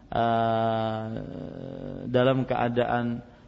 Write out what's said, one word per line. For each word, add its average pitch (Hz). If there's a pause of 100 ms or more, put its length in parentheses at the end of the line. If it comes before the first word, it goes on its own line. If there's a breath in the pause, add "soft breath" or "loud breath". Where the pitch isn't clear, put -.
(100)
eh, 113 (1040)
dalam 127
keadaan 120 (260 loud breath)